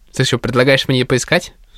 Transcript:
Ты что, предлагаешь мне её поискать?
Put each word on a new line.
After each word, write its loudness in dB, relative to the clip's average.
Ты -2
что, 0
предлагаешь 0
мне 0
её 0
поискать? -2